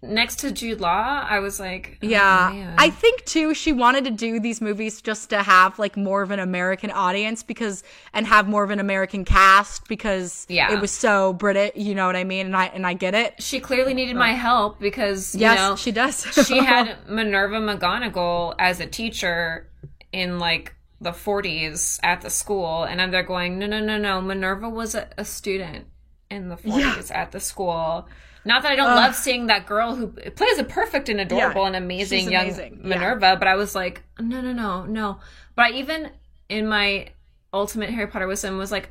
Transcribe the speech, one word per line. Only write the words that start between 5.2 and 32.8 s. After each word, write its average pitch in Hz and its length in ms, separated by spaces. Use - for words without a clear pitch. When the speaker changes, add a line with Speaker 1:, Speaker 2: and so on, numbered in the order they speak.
Speaker 2:
to 208 120
have, 190 340
like, 208 200
more 196 260
of 190 80
an 202 80
American 185 540
audience 202 500
because, 214 400
and 214 100
have 214 220
more 208 160
of 196 80
an 208 80
American 190 460
cast 190 640
because 190 600
Speaker 1:
Yeah. 170 240
Speaker 2:
it 202 80
was 202 120
so 196 400
British, 202 420
you 202 220
know 190 100
what 185 80
I 180 80
mean? 190 240
And 190 100
I, 185 100
and 185 200
I 180 80
get 185 220
it. 226 260
Speaker 1:
She - 160
clearly 262 340
needed 254 220
my 240 200
help 233 440
because, 202 560
you 185 60
Speaker 2:
Yes, 220 180
Speaker 1:
know, 190 160
Speaker 2:
she - 160
does. 240 400
<laughs> 285 160
Speaker 1:
she 262 120
had 240 360
Minerva 202 480
McGonagall 185 1040
as 180 180
a 170 80
teacher 175 800
in, 180 260
like, 170 380
the 170 120
forties 165 920
at 180 160
the - 100
school, 165 540
and 175 180
I'm 185 80
there 180 140
going, 180 340
"No, 202 80
no, 208 140
no, 214 180
no. 202 220
Minerva 190 480
was 226 260
a, - 140
a 208 60
student 190 640
in 190 200
the 175 120
Speaker 2:
Yeah. 214 80
Speaker 1:
forties 180 180
at - 220
the 196 80
school." 170 680
Not 240 180
that 285 100
I 269 40
don't 269 160
Speaker 2:
Ugh. 240 40
Speaker 1:
love 240 180
seeing 240 340
that 202 180
girl 233 280
who 240 120
plays - 520
a 277 60
perfect 311 460
and 208 100
adorable 196 420
Speaker 2:
Yeah, 196 40
Speaker 1:
and 190 100
amazing 185 440
Speaker 2:
she's 185 100
Speaker 1:
young 185 140
Speaker 2:
amazing. 175 380